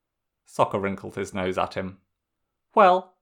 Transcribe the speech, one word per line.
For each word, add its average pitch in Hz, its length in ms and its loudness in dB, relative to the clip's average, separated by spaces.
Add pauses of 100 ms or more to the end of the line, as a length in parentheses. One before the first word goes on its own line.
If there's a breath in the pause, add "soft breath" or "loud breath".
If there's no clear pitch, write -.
(460)
Sokka - 360 -2
wrinkled 98 320 -6
his 101 180 -8
nose 92 240 -4
at 87 180 -2
him. 95 280 -10 (720)
"Well, 185 480 4